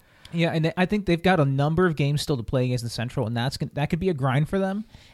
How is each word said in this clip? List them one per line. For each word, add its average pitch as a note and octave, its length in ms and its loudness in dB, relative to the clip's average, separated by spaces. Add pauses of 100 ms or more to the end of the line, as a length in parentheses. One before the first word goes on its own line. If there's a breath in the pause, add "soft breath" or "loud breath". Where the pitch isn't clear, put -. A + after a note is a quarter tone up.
(320 loud breath)
Yeah, E3 200 0
and D#3+ 240 0
I F3+ 100 2
think G#3 200 -2
they've E3+ 160 2
got F#3 180 4
a C#3+ 40 6
number D3 420 2
of D#3+ 100 0
games C#3+ 260 0
still C#3+ 140 -2
to A#2 60 -4
play B2+ 220 0
against B2 200 -2
the A#2 60 -6
Central, A#2+ 360 -4
and A#2 100 -4
that's A#2+ 200 -2
gon-, - 180 -6
that C#3+ 160 -2
could E3 100 0
be F#3 80 0
a F3+ 60 2
grind C3+ 340 0
for G3 100 -2
them, F#3+ 260 -2 (300 loud breath)